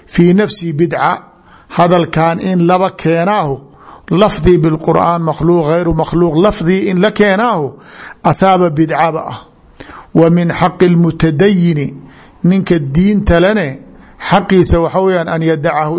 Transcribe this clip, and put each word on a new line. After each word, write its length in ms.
fii 280
nafsi 400
bidca." 380
Hadalkan 720
in 280
laba 220
keenaahu, 640
lafdii 460
bilqur'aan 640
makhluuq, 460
ghayru 260
makhluuq, 420
lafdii 440
in 120
la 100
keenaahu, 540
asaaba 460
bidcaba 520
ah. 80
"Wa 160
min 200
xaqi 360
almutadayini," 1000
ninka 360
diinta 600
lene, 280
xaqiisa 500
waxa 220
weeyaan, 260
"an 140
yadacahu," 580